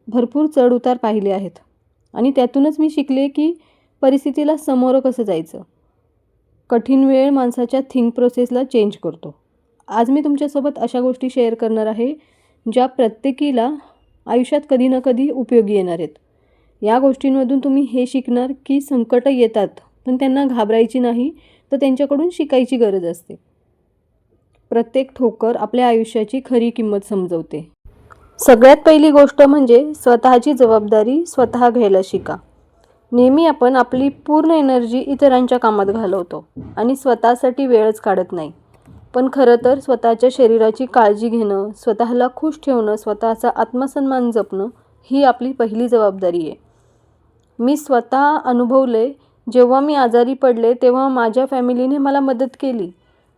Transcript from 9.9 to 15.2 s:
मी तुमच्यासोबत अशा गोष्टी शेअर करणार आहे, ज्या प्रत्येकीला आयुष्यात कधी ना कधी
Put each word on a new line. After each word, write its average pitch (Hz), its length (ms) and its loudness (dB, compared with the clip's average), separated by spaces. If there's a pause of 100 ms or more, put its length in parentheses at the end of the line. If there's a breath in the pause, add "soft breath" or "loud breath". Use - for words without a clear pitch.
मी 285 140 0
तुमच्यासोबत 285 540 -4
अशा 240 220 -4
गोष्टी 254 300 -4
शेअर 233 240 -2
करणार 220 340 -4
आहे, 233 260 -4 (520 soft breath)
ज्या 247 220 0
प्रत्येकीला 254 840 -2 (580 soft breath)
आयुष्यात 247 420 -2
कधी 254 180 2
ना 254 120 0
कधी 262 320 -2